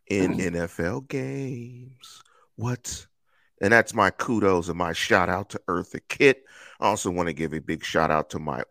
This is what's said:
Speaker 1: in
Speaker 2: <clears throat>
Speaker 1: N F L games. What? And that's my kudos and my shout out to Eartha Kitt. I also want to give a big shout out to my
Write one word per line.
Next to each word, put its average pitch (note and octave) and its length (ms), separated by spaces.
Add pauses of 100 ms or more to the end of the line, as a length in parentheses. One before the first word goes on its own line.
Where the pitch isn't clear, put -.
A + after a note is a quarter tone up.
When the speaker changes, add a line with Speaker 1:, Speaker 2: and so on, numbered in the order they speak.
Speaker 1:
in F#2+ 340
Speaker 2:
<clears throat> - 0
Speaker 1:
N F2 160
F E2+ 240
L F#2+ 220
games. C3 1200 (340)
What? - 520 (520)
And G2+ 140
that's A2+ 220
my G2 160
kudos F#2+ 580
and E2+ 80
my F2 160
shout F#2 340
out F#2 220
to - 180
Eartha F2+ 400
Kitt. - 380 (340)
I - 60
also G#2 240
want F2 200
to D#2+ 40
give D2+ 200
a D#2 60
big D#2+ 240
shout D#2+ 280
out D2+ 180
to E2+ 100
my D2 320